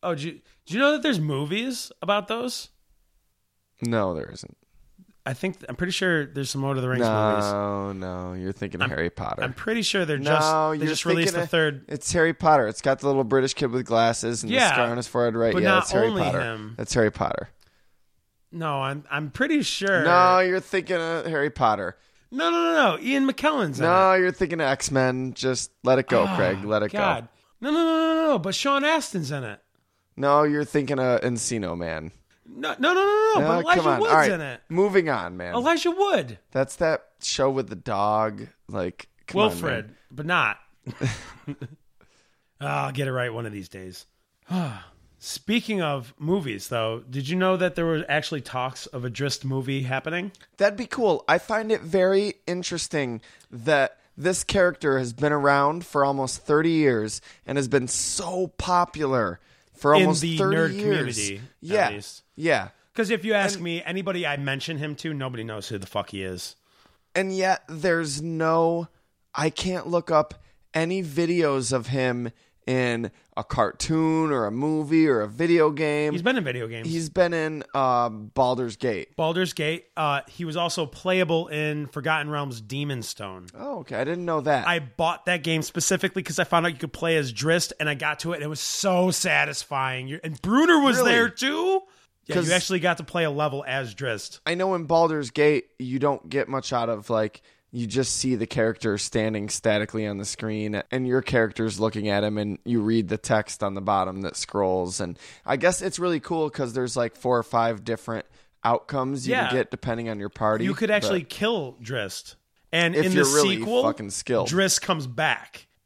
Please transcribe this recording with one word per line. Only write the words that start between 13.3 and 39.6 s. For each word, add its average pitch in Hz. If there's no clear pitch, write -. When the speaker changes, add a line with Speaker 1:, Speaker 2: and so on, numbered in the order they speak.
Speaker 2:
kid 135
with 123
glasses 113
and 120
Speaker 1:
Yeah, 240
Speaker 2:
the 147
scar 120
on 117
his 120
forehead, 120
right? 117
Speaker 1:
but -
Speaker 2:
Yeah, -
Speaker 1:
not 185
Speaker 2:
that's -
Harry 220
Speaker 1:
only 208
Speaker 2:
Potter. -
Speaker 1:
him. 110
Speaker 2:
That's 113
Harry 110
Potter. -
Speaker 1:
No, 156
I'm, 139
I'm 147
pretty 294
sure. 190
Speaker 2:
No, 180
you're 185
thinking 185
of 165
Harry 151
Potter. 107
Speaker 1:
No, 311
no, 339
no, 254
no. -
Ian 269
McKellen's 247
in 151
Speaker 2:
No, 190
Speaker 1:
it. 190
Speaker 2:
you're 180
thinking 165
of 143
X-Men. 131
Just 127
let 127
it 131
go, 95
Speaker 1:
Oh, 95
Speaker 2:
Craig. 98
Let 104
it 107
Speaker 1:
God. 175
Speaker 2:
go. 254
Speaker 1:
No, -
no, 330
no, 320
no, 311
no. 240
But 185
Sean 277
Astin's 240
in 139
it. 104
Speaker 2:
No, 143
you're 147
thinking 139
of 127
Encino 113
Man. 80
Speaker 1:
No, -
no, 302
no, -
no, 415
no. 392
Speaker 2:
No, -
Speaker 1:
But 339
Elijah 349
Speaker 2:
come 311
on. -
Speaker 1:
Wood's 453
Speaker 2:
All -
right. 311
Speaker 1:
in 170
it. 135
Speaker 2:
Moving 185
on, 90
man. 90
Speaker 1:
Elijah 311
Wood. 330
Speaker 2:
That's 131
that 160
show -
with 135
the 104
dog. 107
Like, 92
come 190
on, 220
Speaker 1:
Wilfred, 151